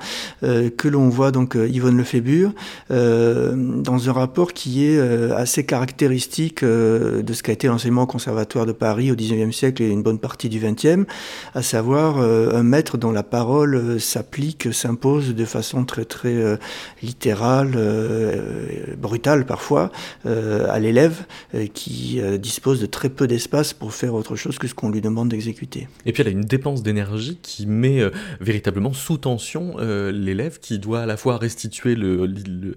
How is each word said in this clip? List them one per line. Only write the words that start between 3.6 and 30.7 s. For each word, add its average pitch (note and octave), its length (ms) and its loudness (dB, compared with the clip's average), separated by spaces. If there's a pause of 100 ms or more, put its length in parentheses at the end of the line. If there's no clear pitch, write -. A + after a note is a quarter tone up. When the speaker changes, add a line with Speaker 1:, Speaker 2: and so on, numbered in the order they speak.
Speaker 1:
un C3 40 2
rapport C3 420 0
qui C#3 320 0
est, D3+ 100 4
euh, A#2 400 2
assez A#2+ 280 0
caractéristique, C3+ 960 0
euh, A2+ 600 4
de A2+ 120 -4
ce - 80 -6
qu'a A#2 100 0
été A#2 160 0
l'enseignement A#2+ 340 2
au B2 40 4
Conservatoire A2+ 580 -2
de A2+ 80 0
Paris A#2 400 2
au - 20 4
dix-neuvième A2 380 0
siècle C3 300 0
et A2+ 60 2
une G#2 140 2
bonne A2 160 2
partie - 300 -6
du A2 120 -2
vingtième, D3+ 460 2 (480)
à C3 80 -2
savoir, C#3 560 2
euh, A2+ 360 4
un A#2 80 4
maître C3+ 360 2
dont A#2 140 0
la G#2 100 0
parole, C3+ 520 2
euh, A#2 240 0
s'applique, C3+ 760 -4
s'impose C3+ 600 0
de A2+ 100 -2
façon A#2+ 400 -4
très, A#2 200 -6
très, A#2+ 300 -4
euh, A2 220 2 (460)
littérale, B2 720 2
euh, A2 600 0 (600)
brutale B2+ 480 2
parfois, D3 440 0 (360)
euh, A2 420 0
à G2+ 100 0
l'élève, D3 460 4 (300)
euh, A2 180 -2
qui, B2 480 -6
euh, G2 220 -2
dispose A#2+ 380 0
de G#2 60 0
très - 220 -4
peu C3+ 180 0
d'espace C3 460 0
pour G#2+ 220 -10
faire A#2+ 200 -4
autre G#2+ 220 -4
chose - 220 -6
que - 80 -4
ce - 80 -8
qu'on A2+ 160 -2
lui G#2+ 100 -2
demande A2+ 280 0
d'exécuter. A#2 600 -6 (180)
Speaker 2:
Et A#2+ 60 0
puis D3 100 -2
elle A2+ 60 0
a G2 40 0
une F#2+ 80 -2
dépense C3+ 420 -2
d'énergie G#2+ 580 -4
qui - 260 -10
met, B2 340 2
euh, G2+ 100 2 (300)
véritablement G#2 520 0
sous D3+ 240 -4
tension, C#3+ 640 -4
euh, G2+ 320 -2
l'élève G2+ 480 -4
qui A2 200 -6